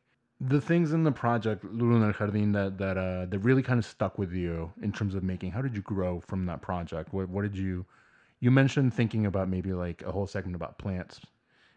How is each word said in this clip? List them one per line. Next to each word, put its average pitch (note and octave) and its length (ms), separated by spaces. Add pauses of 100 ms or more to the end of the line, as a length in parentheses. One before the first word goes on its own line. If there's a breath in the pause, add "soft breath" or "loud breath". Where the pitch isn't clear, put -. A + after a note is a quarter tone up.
(400)
the C3+ 200
things E3+ 320
in E3 120
the D3 80
project, A2 520
Lulu A#2 320
en A2+ 60
el G#2 100
Jardín, G#2 400
that, G2 260
that, F#2+ 200
uh, F#2 280
that G2 140
really B2+ 220
kind B2 160
of A2 60
stuck - 340
with F#2 140
you E2+ 400 (100)
in G#2 100
terms G2+ 220
of F#2+ 80
making? F#2 300
How A#2 100
did C3 120
you G2+ 80
grow F2+ 380
from F#2 260
that D#2+ 160
project? E2 500
What, F#2+ 160
what F#2+ 140
did G2+ 140
you F#2+ 280 (580 soft breath)
you B2 80
mentioned C3+ 420
thinking A2+ 320
about F#2+ 240
maybe, F#2 240
like, F2 300
a E2+ 100
whole G2 140
segment F#2 300
about E2 200
plants F#2 440 (560 soft breath)